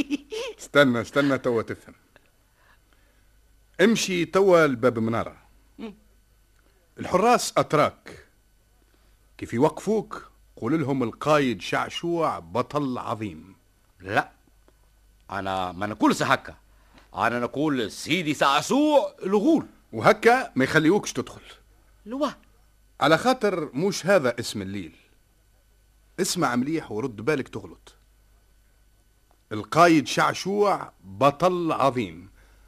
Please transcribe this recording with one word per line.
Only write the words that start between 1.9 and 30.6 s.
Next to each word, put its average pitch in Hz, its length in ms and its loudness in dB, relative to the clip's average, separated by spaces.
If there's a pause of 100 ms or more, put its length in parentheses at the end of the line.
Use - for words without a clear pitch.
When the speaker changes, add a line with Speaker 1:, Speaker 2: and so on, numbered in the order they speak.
Speaker 2:
امشي 185 440 2
توا 180 420 6
لباب 120 320 0
منارة. 110 380 -4 (420)
Speaker 1:
مم. 214 140 -12 (1040)
Speaker 2:
الحراس 214 580 2
أتراك. - 680 0 (1120)
كيف - 160 -10
يوقفوك، - 800 -2 (240)
قول 151 240 -2
لهم: 131 240 -2
"القايد 131 580 0
شعشوع 139 760 -4
بطل 123 580 -4
عظيم". 98 580 -10 (440)
Speaker 1:
لا، 95 320 -2 (1000)
أنا 95 400 -4
ما 92 140 -8
نقولش 143 380 0
هكا. 123 320 -2 (600)
أنا 113 240 0
نقول 127 520 -2
سيدي 151 420 -4
سعسوع 269 880 2
الغول. 214 440 0 (260)
Speaker 2:
وهكا 214 600 4
ما 127 80 2
يخليوكش 160 500 2
تدخل. - 280 -10 (640)
Speaker 1:
لوا. 262 240 -4 (720)
Speaker 2:
على 156 160 4
خاطر 190 580 -2
مش 175 300 -2
هذا 160 340 2
اسم 107 220 -8
الليل. 95 340 -10 (1200)
اسمع 143 360 -2
مليح 143 360 -4
ورد 113 240 -6
بالك 127 320 -4
تغلط. - 480 -18 (1600)
القايد 151 560 4
شعشوع 175 840 -2 (120)